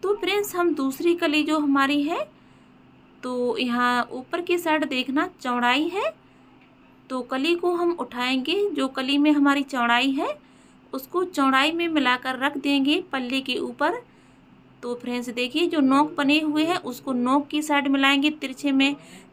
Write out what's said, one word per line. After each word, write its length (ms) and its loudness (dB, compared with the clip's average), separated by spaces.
तो 120 0
फ्रेंड्स, 420 -2
हम 180 2
दूसरी 400 0
कली 280 2
जो 160 0
हमारी 440 2
है, 160 -2
तो 360 -2
यहाँ 540 0
ऊपर 280 -6
की 180 0
साइड 260 0
देखना 520 -2
चौड़ाई 520 0
है, 240 -4
तो 120 -4
कली 340 0
को 180 0
हम 180 0
उठाएंगे। 680 -2
जो 200 0
कली 280 0
में 140 6
हमारी 320 4
चौड़ाई 480 0
है, 240 -2
उसको 320 -4
चौड़ाई 480 2
में 160 0
मिलाकर 500 0
रख 200 -2
देंगे 420 0
पल्ले 300 -2
के 180 -4
ऊपर। 420 -2
तो 120 -6
फ्रेंड्स, 360 -6
देखिए, 360 -2
जो 160 0
नोक 340 2
बने 240 2
हुए 240 0
हैं, 140 0
उसको 360 -8
नोक 340 2
की 140 -2
साइड 260 0
मिलाएंगे, 440 4
तिरछे 400 -4
में 240 2